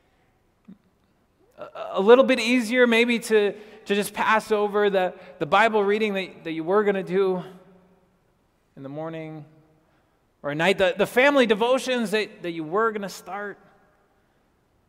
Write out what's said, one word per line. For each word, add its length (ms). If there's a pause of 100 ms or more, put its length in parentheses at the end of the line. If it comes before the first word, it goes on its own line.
(1600)
A, 100 (260)
a 80
little 220
bit 160
easier 480
maybe 320
to, 320
to 440
just 180
pass 360
over 400
the, 240 (260)
the 60
Bible 380
reading 300
that, 320
that 80
you 100
were 220
gonna 180
do 400 (1300)
in 60
the 60
morning 540 (1000)
or 100
at 60
night, 200
the, 200
the 80
family 420
devotions 640
that, 320
that 80
you 120
were 300
gonna 160
start. 480 (1300)